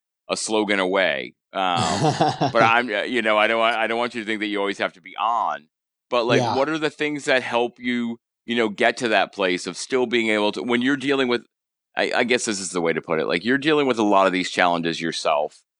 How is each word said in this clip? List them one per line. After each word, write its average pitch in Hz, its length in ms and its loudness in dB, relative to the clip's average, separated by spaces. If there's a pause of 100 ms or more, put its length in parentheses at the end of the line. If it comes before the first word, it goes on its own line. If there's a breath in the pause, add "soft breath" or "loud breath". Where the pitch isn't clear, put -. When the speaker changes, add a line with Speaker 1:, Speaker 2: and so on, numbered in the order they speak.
(300)
Speaker 1:
a 85 80 -4
slogan 104 420 0
away. 90 560 -2 (180)
Um, 90 480 0
Speaker 2:
<laughs> 147 500 0
Speaker 1:
but 117 120 2
I'm, 117 260 2
uh, 101 140 -2
you 117 180 -2
know, 107 160 2
I 107 100 4
don't 113 120 2
want, 113 180 2
I 110 100 0
don't 113 100 -2
want 120 160 -2
you 120 80 -6
to 101 40 -8
think 107 160 -4
that 107 60 -2
you 101 120 -2
always 101 200 -2
have 98 140 -2
to 90 80 -20
be 87 140 -16
on. 85 540 -2 (400)
But, 120 160 0
like, 117 160 4
Speaker 2:
Yeah. 113 140 0
Speaker 1:
what 135 120 2
are 160 100 -2
the 151 120 0
things 151 360 -6
that 131 180 2
help 120 360 -2
you, 120 400 -4 (260)
you 117 120 -2
know, 113 100 4
get 117 300 0
to 127 100 -2
that 98 260 2
place 90 320 0
of 92 120 -8
still 127 280 -2
being 113 240 0
able 104 220 2
to, 104 100 -6
when 120 200 0
you're 139 160 0
dealing 135 320 0
with, 120 160 -2 (500)
I, 104 180 0
I 120 120 2
guess 120 180 2
this 104 160 -2
is 90 120 -8
the 87 100 -2
way 82 100 2
to 78 100 -2
put 80 180 -2
it. 69 60 0
Like, 87 200 -2
you're 131 120 0
dealing 147 300 2
with 117 100 0
a 113 60 2
lot 98 240 6
of 90 60 2
these 92 180 -2
challenges 85 480 -2
yourself. 78 640 -4 (160)